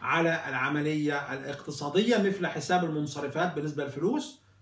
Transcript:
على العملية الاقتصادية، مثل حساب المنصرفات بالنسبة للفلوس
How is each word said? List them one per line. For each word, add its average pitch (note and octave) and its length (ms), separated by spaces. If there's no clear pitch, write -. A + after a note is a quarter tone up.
على E3 480
العملية D3 840
الاقتصادية، D3 840
مثل F#3+ 300
حساب F3+ 360
المنصرفات D3+ 720
بالنسبة D3 300
للفلوس D#3+ 580